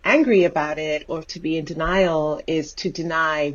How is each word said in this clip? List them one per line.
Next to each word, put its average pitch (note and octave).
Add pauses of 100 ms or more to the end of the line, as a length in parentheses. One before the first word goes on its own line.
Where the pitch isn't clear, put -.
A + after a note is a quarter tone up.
angry A#3
about D3+
it D3+
or D#3+
to -
be D#3+
in D3+
denial D#3+
is D#3
to -
deny D#3+